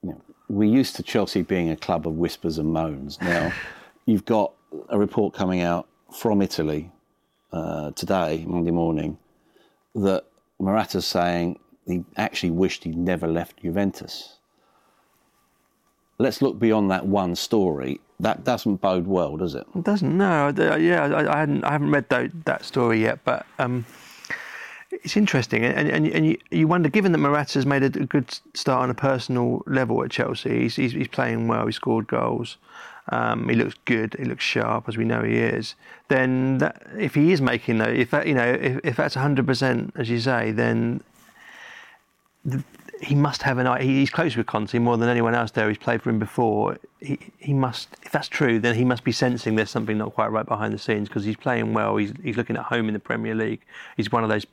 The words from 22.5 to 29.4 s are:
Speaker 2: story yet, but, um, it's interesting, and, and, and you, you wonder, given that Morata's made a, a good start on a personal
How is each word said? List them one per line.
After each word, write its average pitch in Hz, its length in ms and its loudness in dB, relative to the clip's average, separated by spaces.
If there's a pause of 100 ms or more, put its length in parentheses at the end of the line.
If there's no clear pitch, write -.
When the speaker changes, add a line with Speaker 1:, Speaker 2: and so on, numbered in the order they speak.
Speaker 2:
story 117 380 2
yet, 110 220 0
but, - 220 -2 (120)
um, 123 260 -2 (1040)
it's - 260 -6
interesting, 127 480 2
and, 147 240 0
and, 151 180 2
and 160 200 2
you, 160 120 2 (140)
you 160 160 4
wonder, 170 200 4
given 196 240 2
that 160 60 2
Morata's 143 480 2
made 139 160 4
a, 139 40 4
a 135 200 0
good 135 240 0 (240)
start 127 300 2
on 127 60 0
a 120 40 0
personal 123 720 0